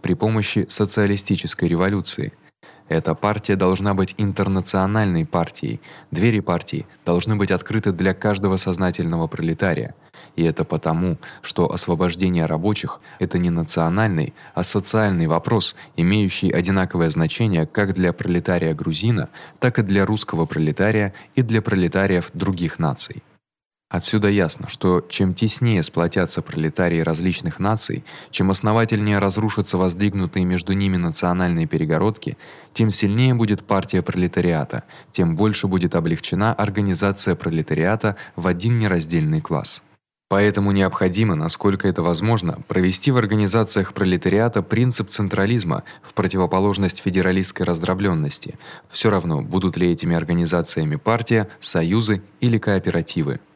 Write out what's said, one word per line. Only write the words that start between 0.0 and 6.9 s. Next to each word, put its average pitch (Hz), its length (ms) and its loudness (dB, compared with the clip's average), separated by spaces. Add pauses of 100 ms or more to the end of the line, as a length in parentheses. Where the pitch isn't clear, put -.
при 180 120 0
помощи 110 540 0
социалистической 98 1000 0
революции. 90 640 0 (560)
Эта 80 260 0
партия 104 420 0
должна 95 360 2
быть 95 240 -2
интернациональной 95 1080 0
партией. - 560 -4 (280)
Двери 110 300 2
партии - 460 -4 (200)